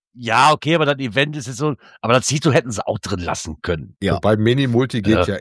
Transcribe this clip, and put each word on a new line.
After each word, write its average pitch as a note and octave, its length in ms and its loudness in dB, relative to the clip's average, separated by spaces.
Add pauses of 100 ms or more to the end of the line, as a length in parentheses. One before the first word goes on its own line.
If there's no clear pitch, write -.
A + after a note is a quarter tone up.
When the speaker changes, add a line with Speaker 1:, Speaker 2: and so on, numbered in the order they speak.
(140)
Speaker 1:
Ja, B2 380 4
okay, D3+ 240 0
aber D#3 100 2
das C#3+ 120 0
Event C3+ 380 -2
ist C3 100 -10
jetzt B2 120 -10
so, D3 160 -2 (260)
aber A2+ 140 2
das B2+ 120 2
Zito C#3+ 260 2
hätten C3 180 2
sie G2 160 -6
auch - 140 -4
drin F#2 200 -6
lassen D#2+ 400 -8
können. D#2 400 -6
Speaker 2:
Ja. F#2 140 0
Speaker 3:
Wobei G#2 240 2
Mini-Multi B2 640 0
geht G#2 260 2
Speaker 1:
Ja. G2 60 -2
Speaker 3:
ja - 60 -8